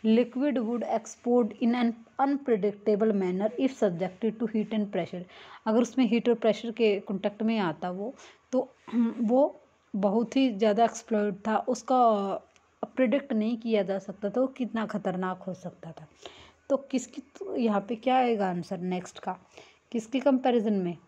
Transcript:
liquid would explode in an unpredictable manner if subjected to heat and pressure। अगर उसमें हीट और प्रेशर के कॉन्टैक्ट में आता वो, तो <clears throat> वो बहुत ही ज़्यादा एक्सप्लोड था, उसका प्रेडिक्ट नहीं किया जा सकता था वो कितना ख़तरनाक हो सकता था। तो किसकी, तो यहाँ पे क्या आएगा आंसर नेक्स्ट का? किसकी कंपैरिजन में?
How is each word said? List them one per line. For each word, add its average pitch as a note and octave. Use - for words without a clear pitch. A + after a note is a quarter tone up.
liquid A#3+
would A3+
explode A#3+
in A#3+
an A#3+
unpredictable A3
manner F#3+
if C4+
subjected G3
to -
heat A3
and G#3+
pressure। F3+
अगर A3
उसमें B3
हीट A3+
और A#3
प्रेशर A3+
के G#3+
कॉन्टैक्ट G3+
में A3
आता F3+
वो, G3+
तो B3+
<clears throat> -
वो B3
बहुत G#3
ही B3+
ज़्यादा G#3+
एक्सप्लोड G#3
था, G#3+
उसका A3+
प्रेडिक्ट C4
नहीं A3
किया A3+
जा G3
सकता G3
था B3
वो C4
कितना A3+
ख़तरनाक F#3
हो F#3
सकता E3+
था। -
तो C#4
किसकी, -
तो -
यहाँ A3
पे G3+
क्या B3+
आएगा A3+
आंसर F3
नेक्स्ट F3+
का? F#3
किसकी A#3+
कंपैरिजन B3+
में? F3